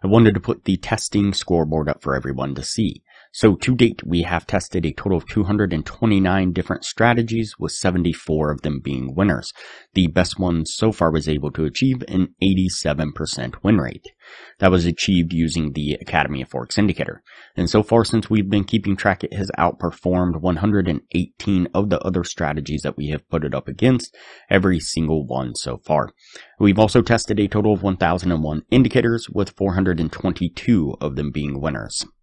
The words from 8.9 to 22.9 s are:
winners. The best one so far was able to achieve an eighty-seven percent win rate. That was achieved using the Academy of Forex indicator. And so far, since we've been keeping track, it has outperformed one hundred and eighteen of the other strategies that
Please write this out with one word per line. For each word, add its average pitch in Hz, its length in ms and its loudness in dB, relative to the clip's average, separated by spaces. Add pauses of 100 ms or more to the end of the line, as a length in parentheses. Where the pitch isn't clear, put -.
winners. 82 400 0 (420)
The 92 120 4
best 87 320 0
one 85 280 0
so - 260 0
far 82 180 2
was 78 180 -2
able 71 220 -2
to 80 140 -4
achieve 127 420 -2
an 92 340 0
eighty-seven 90 720 0
percent 64 520 -8
win 104 140 4
rate. - 280 -6 (540)
That 95 100 6
was 90 160 2
achieved 85 460 0
using 80 400 0
the 73 280 -4
Academy 71 420 -2
of - 80 -12
Forex 62 280 -6
indicator. - 460 -2 (320)
And 87 120 0
so 107 140 4
far, 113 220 4
since - 260 -2
we've 104 180 2
been 101 140 2
keeping 98 320 0
track, 95 300 -2
it - 100 -8
has 98 240 -6
outperformed 87 840 0
one 85 180 0
hundred 101 280 2
and 80 140 -2 (100)
eighteen 92 640 0
of 101 160 0
the 87 120 2
other 90 200 -2
strategies 73 600 -4
that - 140 -6